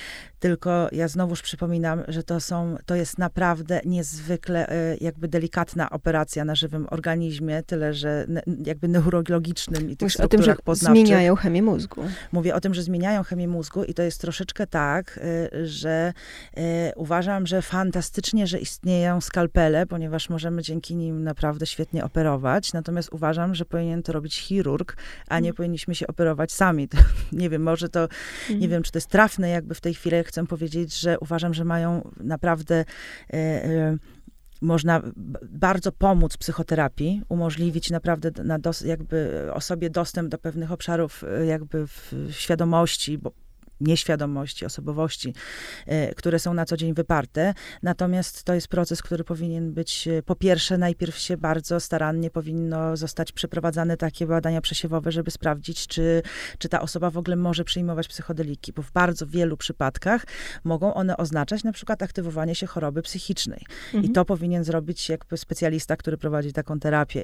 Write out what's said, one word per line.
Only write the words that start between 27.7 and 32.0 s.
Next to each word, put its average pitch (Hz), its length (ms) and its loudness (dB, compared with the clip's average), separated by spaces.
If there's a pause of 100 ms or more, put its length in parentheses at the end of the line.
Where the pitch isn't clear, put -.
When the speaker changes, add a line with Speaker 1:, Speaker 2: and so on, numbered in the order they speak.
Speaker 1:
to, 170 120 0 (480)
nie 220 60 0
Speaker 2:
Mhm. 180 160 2
Speaker 1:
wiem, 170 120 2
czy - 100 -2
to - 40 -2
jest 160 120 -4
trafne 208 400 4
jakby 170 260 -2
w - 60 -10
tej 170 140 -2
chwili, 170 220 0
jak 165 100 2
chcę 165 200 -4
powiedzieć, 160 540 -4
że 170 180 2
uważam, 165 360 -2
że 165 100 -2
mają 170 460 0 (100)